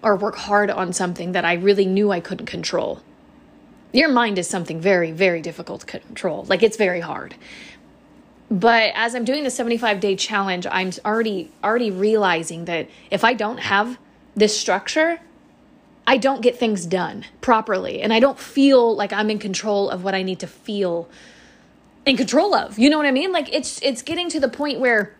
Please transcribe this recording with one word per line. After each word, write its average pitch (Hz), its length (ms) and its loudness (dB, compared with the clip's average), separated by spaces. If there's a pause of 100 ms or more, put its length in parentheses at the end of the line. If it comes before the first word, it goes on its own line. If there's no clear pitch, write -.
or 208 140 4
work 202 180 -2
hard 208 340 2
on 185 220 -2
something 180 400 -4
that 175 140 0
I 170 80 2
really 196 320 4
knew 196 260 2
I 180 80 0
couldn't - 280 -10
control. - 540 -6 (920)
Your 302 160 4
mind 233 280 2
is 175 120 -4
something 170 320 -6
very, 175 320 2
very 170 280 2
difficult - 460 -12
to - 120 -12
control. - 500 -8
Like, 190 120 2
it's 214 140 4
very 180 240 0
hard. 160 360 -10 (1160)
But 226 440 4
as 233 200 -2
I'm 247 80 -4
doing 277 220 -2
the 254 40 -2
seventy-five 233 520 -2
day 196 160 0
challenge, 190 520 -2
I'm 185 220 -2 (140)
already, 208 460 -2 (120)
already 226 260 0
realizing 185 760 0
that 165 240 -4 (220)
if 196 120 0
I 233 100 6
don't 220 260 -4
have 214 380 -2 (380)
this 208 240 2
structure, 311 640 0 (840)
I 269 100 4
don't 262 240 0
get 240 160 2
things 208 280 0
done 180 400 -4 (160)
properly, 220 600 0
and 220 120 0
I 226 60 4
don't 262 200 4
feel 262 560 6
like 202 160 -4
I'm 214 180 -2
in 208 100 -2
control 202 500 -2
of 185 140 -6
what 196 100 -2
I 190 80 0
need 185 180 -4
to 180 80 -10
feel 180 640 -4 (960)
in 269 100 4
control 311 380 2
of. 208 240 0
You 247 120 6
know 311 80 4
what 302 100 2
I 269 40 2
mean? 311 200 0
Like, 330 200 -2
it's, - 300 -4
it's 254 220 -2
getting 339 260 -6
to 311 100 -4
the 269 80 0
point 285 320 -4
where 226 400 0